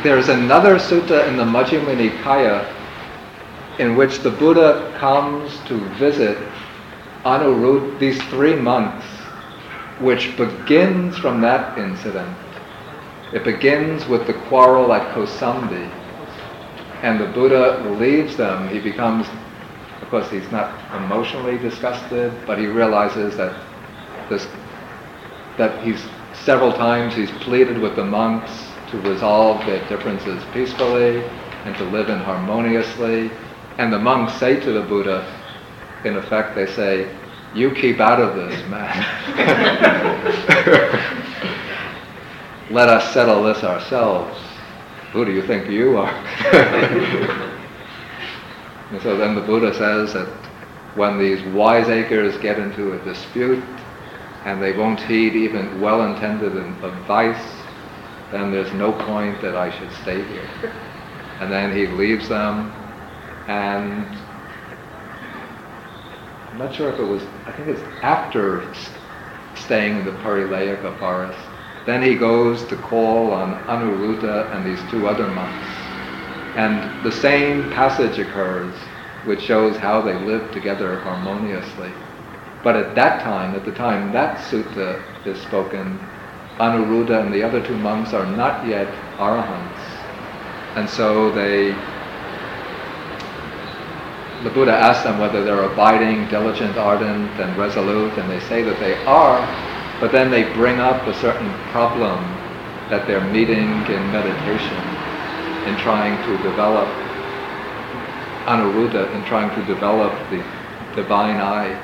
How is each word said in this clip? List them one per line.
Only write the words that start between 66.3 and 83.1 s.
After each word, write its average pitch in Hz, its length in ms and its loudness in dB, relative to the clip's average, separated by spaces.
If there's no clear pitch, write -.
I'm 117 60 -12
not 135 180 -8
sure 147 140 -2
if - 100 -6
it 120 40 0
was, 98 200 -2
I - 60 -10
think 147 180 -8
it's - 120 -4
after 101 720 0
s-, - 180 -14
staying 104 440 0
in 95 60 -4
the 95 60 -4
Parilayaka 98 880 -4
forest. 92 400 -4
Then 127 180 0
he 127 120 6
goes 120 500 4
to 101 100 -6
call 113 560 2
on 95 320 -2
Anuruddha 107 880 -2
and 95 120 -4
these 92 260 -4
two 107 160 0
other 104 200 0
monks. 92 400 -6
And 107 480 -2
the 113 60 0
same 143 600 2
passage 131 480 2
occurs, 92 560 -4
which 104 180 -2
shows 110 360 4
how 107 240 2
they 101 140 0
lived 107 360 -2
together 95 480 -4
harmoniously. 92 920 -6
But 113 140 4
at - 200 0
that 127 260 4